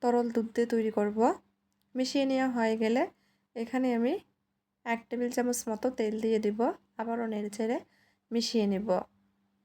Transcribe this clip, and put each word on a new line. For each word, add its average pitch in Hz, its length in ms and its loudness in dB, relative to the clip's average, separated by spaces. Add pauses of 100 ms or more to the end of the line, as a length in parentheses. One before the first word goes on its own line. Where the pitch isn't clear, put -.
তরল 240 300 2
দুধ 226 200 0
দিয়ে 233 160 0
তৈরি 226 240 0
করব। 208 260 0 (760)
মিশিয়ে 262 300 0
নেওয়া 262 240 2
হয়ে 226 280 2
গেলে 226 240 2 (540)
এখানে 254 400 -2
আমি 233 180 2 (720)
এক 233 200 -2
টেবিল 240 260 -4
চামচ 247 360 0
মতো 220 240 -2
তেল 214 300 -2
দিয়ে 220 180 2
দিব। 214 200 0 (380)
আবারও 233 300 -4
নেড়েচেড়ে 214 500 -4 (540)
মিশিয়ে 226 360 0
নিব। 196 220 0 (760)